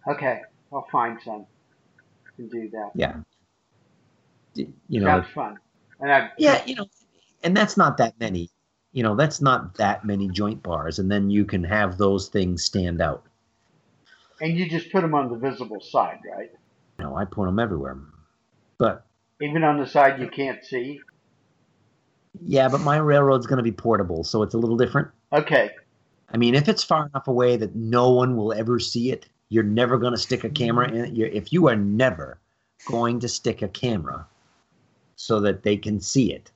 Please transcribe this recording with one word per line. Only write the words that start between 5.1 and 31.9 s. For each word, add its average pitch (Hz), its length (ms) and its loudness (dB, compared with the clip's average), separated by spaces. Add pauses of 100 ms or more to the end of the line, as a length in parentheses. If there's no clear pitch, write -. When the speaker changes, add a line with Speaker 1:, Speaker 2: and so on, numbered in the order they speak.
Speaker 1:
That's 87 120 -10
fun. 110 260 -10 (420)
And 143 120 0
I 175 260 2
Speaker 2:
yeah, 294 280 4
you 254 80 -8
know, 208 120 -10 (560)
and 175 140 2
that's 214 200 2
not 156 220 4
that 113 220 2
many. 92 300 -4 (420)
You 131 100 -2
know, 107 140 2
that's 151 240 0
not 120 360 0
that 104 280 0
many 98 240 -2
joint 104 340 -4
bars, 80 380 -6
and 95 100 -2
then 101 200 0
you 101 140 2
can 92 200 -4
have 95 340 0
those 98 300 0
things 90 360 -2
stand 87 380 -2
out. 76 220 -4 (1160)
Speaker 1:
And 165 160 -2
you 175 120 -2
just 160 240 -6
put 190 100 4
'em 156 120 0
on 135 160 0
the 120 60 -6
visible 113 440 -6
side, 104 400 -2 (160)
right? 104 140 -12 (480)
Speaker 2:
No, 71 180 -10
I 98 80 -2
put 95 240 -4
'em 95 100 -2
everywhere. 73 380 -4 (840)
But 110 260 0 (360)
Speaker 1:
even 151 240 -2
on 147 160 4
the 131 60 -2
side 135 340 4
you 117 80 -6
can't 135 360 -6
see? 131 360 -8 (1400)
Speaker 2:
Yeah, 135 260 4
but 139 120 2
my 147 160 2
railroad's 143 500 4
gonna 131 160 0
be 117 100 0
portable, 92 520 0
so 107 180 -2
it's 104 120 -2
a 113 40 0
little 117 180 0
different. 123 320 0 (240)
Speaker 1:
Okay. 147 380 2 (640)
Speaker 2:
I 113 40 -4
mean, 120 180 4
if 147 140 4
it's - 140 0
far 156 240 0
enough 143 220 -8
away 123 280 4
that 110 200 -4
no 120 340 4
one 123 260 4
will 107 160 -2
ever 113 280 0
see 120 320 -2
it, - 140 -10 (240)
you're 110 120 4
never 117 360 2
gonna 120 180 0
stick - 280 -4
a 110 60 -4
camera 120 380 0
in 113 80 -4
it. 120 180 -6
You're, 110 140 0
if 101 240 -6
you 160 160 4
are 113 80 4
never 101 640 0 (480)